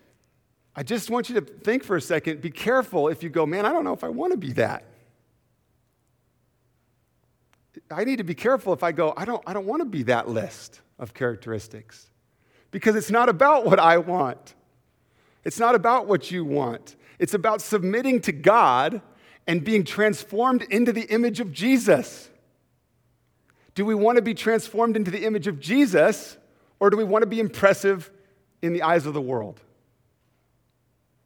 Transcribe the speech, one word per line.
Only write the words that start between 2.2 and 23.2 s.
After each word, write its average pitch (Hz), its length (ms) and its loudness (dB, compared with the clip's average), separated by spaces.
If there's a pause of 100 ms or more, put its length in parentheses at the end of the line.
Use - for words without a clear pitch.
be 160 120 -8
careful 196 560 0
if 160 160 -4
you 165 60 -8
go, 151 180 0
"Man, 190 180 -2
I 269 80 0
don't 320 100 0
know - 100 -4
if - 100 -10
I - 60 -8
wanna 339 280 -4
be 127 160 -8
that." - 320 -2 (3000)
I 165 140 -4
need 254 160 -2
to 202 40 -4
be 165 120 -6
careful 226 380 0
if 147 100 -4
I 170 80 0
go, 156 260 -2
"I 180 80 -8
don't, 233 220 -6
I 175 60 -10
don't 196 120 -6
wanna 294 200 -4
be 165 180 -6
that 117 260 0
list - 520 -8 (180)
of 120 160 -16
characteristics." 110 960 -10 (580)
Because 214 260 0
it's 208 140 -4
not 233 180 4
about 262 380 4
what 185 140 6
I 165 180 8
want. 165 560 -4 (880)
It's - 140 -8
not 233 160 4
about 233 320 2
what 190 240 0
you 175 160 -4
want. 139 500 -4 (220)
It's 180 160 -2
about 214 260 0
submitting 220 640 0
to - 100 -4
God 160 680 4 (460)
and 165 160 0
being 214 200 2
transformed 214 760 0
into 233 320 0
the 220 180 -6
image 233 280 0
of 196 120 -6
Jesus. 202 760 2 (1400)